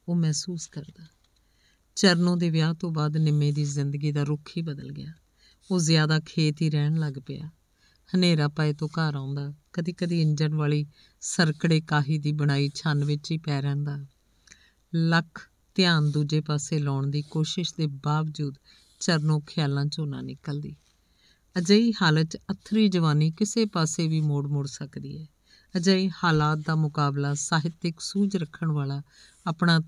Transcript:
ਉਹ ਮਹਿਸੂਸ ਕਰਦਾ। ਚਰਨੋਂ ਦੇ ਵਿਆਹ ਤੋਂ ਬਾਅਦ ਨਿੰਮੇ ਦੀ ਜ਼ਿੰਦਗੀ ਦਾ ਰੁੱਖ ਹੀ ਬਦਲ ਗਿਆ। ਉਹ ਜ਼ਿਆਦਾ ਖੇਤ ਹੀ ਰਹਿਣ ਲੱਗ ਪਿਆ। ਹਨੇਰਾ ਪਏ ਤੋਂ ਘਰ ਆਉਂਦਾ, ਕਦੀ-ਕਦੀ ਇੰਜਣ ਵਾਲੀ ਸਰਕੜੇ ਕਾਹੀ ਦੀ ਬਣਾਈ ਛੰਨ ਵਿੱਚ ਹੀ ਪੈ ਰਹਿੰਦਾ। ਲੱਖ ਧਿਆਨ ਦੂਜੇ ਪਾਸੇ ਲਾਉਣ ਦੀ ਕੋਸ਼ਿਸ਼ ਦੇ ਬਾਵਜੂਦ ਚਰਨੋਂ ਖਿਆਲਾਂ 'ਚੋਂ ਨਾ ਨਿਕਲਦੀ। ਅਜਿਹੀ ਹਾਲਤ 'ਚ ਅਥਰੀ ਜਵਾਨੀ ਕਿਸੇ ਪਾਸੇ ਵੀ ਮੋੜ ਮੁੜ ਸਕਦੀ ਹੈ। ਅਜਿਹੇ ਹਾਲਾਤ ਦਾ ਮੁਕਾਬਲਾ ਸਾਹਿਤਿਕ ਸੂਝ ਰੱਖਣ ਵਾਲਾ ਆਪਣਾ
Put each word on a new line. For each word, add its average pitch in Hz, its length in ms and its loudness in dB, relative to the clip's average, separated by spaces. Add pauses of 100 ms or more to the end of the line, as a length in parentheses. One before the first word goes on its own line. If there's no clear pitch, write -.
ਉਹ 175 80 0
ਮਹਿਸੂਸ 165 520 -2
ਕਰਦਾ। 151 400 -16 (880)
ਚਰਨੋਂ 175 420 4
ਦੇ 170 120 0
ਵਿਆਹ 160 240 2
ਤੋਂ 170 180 -6
ਬਾਅਦ 151 260 0
ਨਿੰਮੇ 147 340 2
ਦੀ 147 120 0
ਜ਼ਿੰਦਗੀ 143 480 -2
ਦਾ 147 120 0
ਰੁੱਖ 147 340 -4
ਹੀ 170 40 -4
ਬਦਲ 139 300 -8
ਗਿਆ। 147 220 -12 (580)
ਉਹ 185 80 2
ਜ਼ਿਆਦਾ 156 400 4
ਖੇਤ 151 420 -2
ਹੀ 160 80 2
ਰਹਿਣ 147 280 0
ਲੱਗ 151 160 -2 (120)
ਪਿਆ। - 260 -12 (640)
ਹਨੇਰਾ 170 320 4
ਪਏ 151 260 0
ਤੋਂ 151 140 -6
ਘਰ 151 280 -2
ਆਉਂਦਾ, 139 380 -6 (200)
ਕਦੀ-ਕਦੀ 170 480 -2
ਇੰਜਣ 151 320 2
ਵਾਲੀ 151 320 0 (360)
ਸਰਕੜੇ 160 600 -2
ਕਾਹੀ 151 360 0
ਦੀ 147 140 -2
ਬਣਾਈ 143 440 0
ਛੰਨ 147 300 -2
ਵਿੱਚ 147 260 -4
ਹੀ 160 60 -4
ਪੈ 147 240 -4
ਰਹਿੰਦਾ। 143 440 -4 (880)
ਲੱਖ 165 540 0 (260)
ਧਿਆਨ 165 360 4
ਦੂਜੇ 147 300 0
ਪਾਸੇ 151 380 -2
ਲਾਉਣ 139 280 0
ਦੀ 143 140 -2
ਕੋਸ਼ਿਸ਼ 156 560 -2
ਦੇ 160 100 0
ਬਾਵਜੂਦ 147 680 -4 (440)
ਚਰਨੋਂ 156 420 2
ਖਿਆਲਾਂ 143 440 -2
'ਚੋਂ 147 220 -6
ਨਾ 131 140 -8
ਨਿਕਲਦੀ। 147 540 -10 (840)
ਅਜਿਹੀ 208 440 4
ਹਾਲਤ 160 240 4
'ਚ 160 120 -8 (140)
ਅਥਰੀ 214 360 2
ਜਵਾਨੀ 160 440 4
ਕਿਸੇ 214 340 0
ਪਾਸੇ 165 420 -2
ਵੀ 156 140 0
ਮੋੜ 143 260 0
ਮੁੜ 143 200 -2
ਸਕਦੀ 139 540 -12
ਹੈ। 156 60 -16 (500)
ਅਜਿਹੇ 185 320 4 (140)
ਹਾਲਾਤ 156 340 4
ਦਾ 160 180 -2
ਮੁਕਾਬਲਾ 143 580 0
ਸਾਹਿਤਿਕ 160 640 -4
ਸੂਝ 196 380 -2
ਰੱਖਣ 160 340 -4
ਵਾਲਾ 139 300 -2 (460)
ਆਪਣਾ 170 400 4